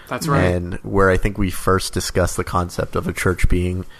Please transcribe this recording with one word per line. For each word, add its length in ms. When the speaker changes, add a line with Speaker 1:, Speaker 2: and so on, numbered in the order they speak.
Speaker 1:
That's 180
right. 160
Speaker 2:
And 400
where 260
I 80
think 220
we 100
first 440
discussed 440
the 60
concept 520
of 120
a 60
church 360
being 360